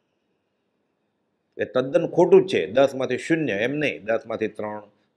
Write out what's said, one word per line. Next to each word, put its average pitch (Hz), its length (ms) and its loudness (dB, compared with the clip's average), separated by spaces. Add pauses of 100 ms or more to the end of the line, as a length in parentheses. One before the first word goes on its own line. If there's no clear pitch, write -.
(1600)
એ 107 80 -4
તદ્દન 139 420 0
ખોટું 175 380 6
જ - 80 -8
છે. 87 140 0
દસમાંથી 127 500 0
શૂન્ય 151 360 -2
એમ 110 180 -2
નહીં, 123 340 -4
દસમાંથી 110 420 -2
ત્રણ, 107 360 -10 (340)